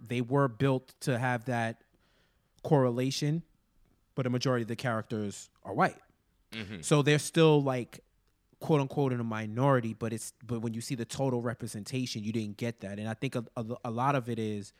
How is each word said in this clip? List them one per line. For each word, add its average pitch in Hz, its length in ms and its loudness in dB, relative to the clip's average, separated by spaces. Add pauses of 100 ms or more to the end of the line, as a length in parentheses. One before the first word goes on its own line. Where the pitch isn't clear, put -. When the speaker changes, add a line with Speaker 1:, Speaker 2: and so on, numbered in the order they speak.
Speaker 1:
they 120 140 -2
were 135 260 2
built 131 540 0
to 127 180 0
have 123 280 -2
that 117 360 -2 (800)
correlation, 135 800 2 (720)
but 127 120 -2
a 123 40 0
majority 123 320 2
of 107 60 -6
the 113 80 -4
characters 110 760 -4 (140)
are 95 80 -8
white. 156 240 0 (560)
Speaker 2:
Mm-hmm. 104 280 -8
Speaker 1:
So 147 220 4
they're 147 160 6
still, 151 440 6
like, 131 380 -4 (600)
quote 156 200 2
unquote, 135 320 0
in 120 80 -2
a 117 40 -2
minority, 113 720 0
but 110 180 -4
it's, - 200 -8 (120)
but 113 160 -4
when 113 140 -4
you 113 60 -6
see 139 140 -6
the 117 100 -4
total 127 380 -2
representation, 117 840 -6
you 107 80 -4
didn't 107 240 -4
get 117 240 -4
that. 101 180 -8
And 107 100 -6
I 113 60 -4
think 135 200 -6
a, 120 100 -2 (120)
a, 117 80 -4 (200)
a 123 60 -4
lot 127 240 0
of 120 140 0
it 117 100 -4
is 107 420 -4